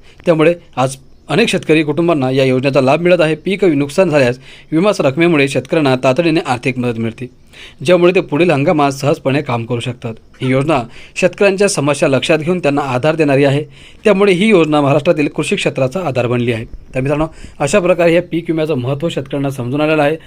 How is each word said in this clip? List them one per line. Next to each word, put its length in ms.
त्यामुळे 280
आज 200
अनेक 200
शेतकरी 340
कुटुंबांना 480
या 140
योजनेचा 360
लाभ 200
मिळत 200
आहे. 140
पीक 300
नुकसान 460
झाल्यास 280
विमा 180
रकमेमुळे 480
शेतकऱ्यांना 560
तातडीने 360
आर्थिक 380
मदत 200
मिळते, 280
ज्यामुळे 300
ते 60
पुढील 300
हंगामात 400
सहजपणे 520
काम 220
करू 160
शकतात. 340
ही 80
योजना 320
शेतकऱ्यांच्या 520
समस्या 400
लक्षात 300
घेऊन 200
त्यांना 220
आधार 340
देणारी 300
आहे. 200
त्यामुळे 280
ही 160
योजना 320
महाराष्ट्रातील 480
कृषी 280
क्षेत्राचा 440
आधार 260
बनली 260
आहे. 120
तर 60
मित्रांनो, 260
अशा 200
प्रकारे 340
या 80
पीक 260
विम्याचं 260
महत्त्व 340
शेतकऱ्यांना 420
समजून 300
आलेलं 220
आहे 140